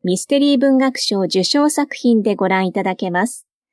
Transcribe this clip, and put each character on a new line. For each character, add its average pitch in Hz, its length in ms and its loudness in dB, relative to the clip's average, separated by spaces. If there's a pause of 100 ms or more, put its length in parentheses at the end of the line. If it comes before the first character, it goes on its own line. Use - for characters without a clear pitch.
ミ 185 120 0
ス - 100 -10
テ 285 120 2
リ 285 160 4
ー - 20 2
文 269 200 4
学 262 200 0
賞 196 260 -2
受 180 200 0
賞 285 260 0
作 294 240 -2
品 226 300 2
で 208 120 0
ご 190 120 0
覧 190 200 0
い 180 40 -2
た 285 120 -4
だ 185 120 -2
け 185 160 -6
ま 180 160 0
す。 - 180 -16 (280)